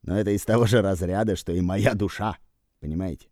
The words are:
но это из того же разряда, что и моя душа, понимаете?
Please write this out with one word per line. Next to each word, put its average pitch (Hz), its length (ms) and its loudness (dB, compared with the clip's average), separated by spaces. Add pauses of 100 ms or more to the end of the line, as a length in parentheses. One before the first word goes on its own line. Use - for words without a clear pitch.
но 90 160 -2
это 104 140 0
из 101 120 0
того 117 220 4
же 110 160 4
разряда, 95 540 0
что - 160 -6
и 90 80 0
моя 98 340 0
душа, 101 420 -4 (440)
понимаете? 80 520 -8